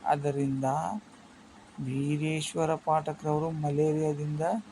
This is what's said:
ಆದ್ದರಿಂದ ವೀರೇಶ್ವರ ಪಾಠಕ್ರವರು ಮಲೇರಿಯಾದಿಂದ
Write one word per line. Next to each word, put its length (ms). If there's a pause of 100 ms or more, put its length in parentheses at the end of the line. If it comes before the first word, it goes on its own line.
ಆದ್ದರಿಂದ 600 (1120)
ವೀರೇಶ್ವರ 1000
ಪಾಠಕ್ರವರು 800
ಮಲೇರಿಯಾದಿಂದ 840 (280)